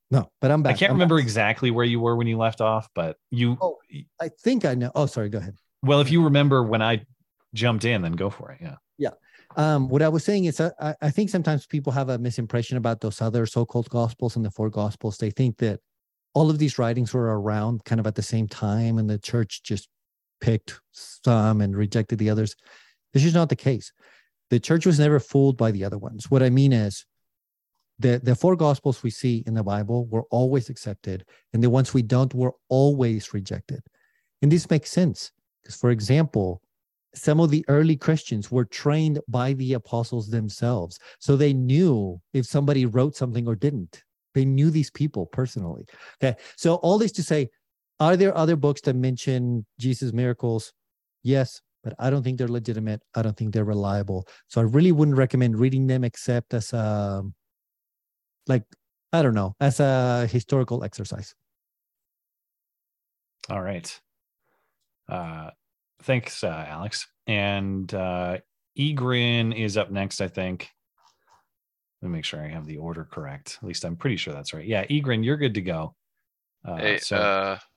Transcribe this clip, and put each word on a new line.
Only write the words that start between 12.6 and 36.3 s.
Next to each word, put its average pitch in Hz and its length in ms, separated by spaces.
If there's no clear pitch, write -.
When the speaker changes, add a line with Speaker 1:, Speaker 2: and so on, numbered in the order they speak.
Speaker 1:
about 117 240
those 107 200
other 113 260
so-called 120 420
gospels 117 460
and 113 100
the 98 60
four 110 180
gospels. 104 480
They 107 140
think 123 260
that 110 220
all 156 160
of 151 80
these 147 200
writings 117 340
were 113 260
around 107 460
kind 113 140
of 107 80
at 107 80
the 113 80
same 113 240
time 113 520
and 107 100
the 104 100
church - 440
just - 260
picked - 380
some 110 720
and 98 140
rejected 104 440
the 107 100
others. 107 260
This 143 120
is 170 80
not 165 160
the - 60
case. - 360
The 117 100
church 160 260
was 160 140
never 147 200
fooled 139 380
by 113 140
the 98 120
other 101 140
ones. 110 340
What 131 120
I 127 60
mean 135 240
is 107 320
the, 123 240
the 123 120
four 185 200
gospels 147 480
we 113 80
see 117 340
in 113 80
the 110 100
Bible 104 440
were 110 240
always 127 380
accepted, 98 560
and 117 100
the 123 60
ones 127 240
we 131 80
don't 127 320
were 127 200
always 131 640
rejected. 98 480
And 143 100
this 170 180
makes 156 200
sense 175 420
'cause, - 120
for 120 160
example, 110 720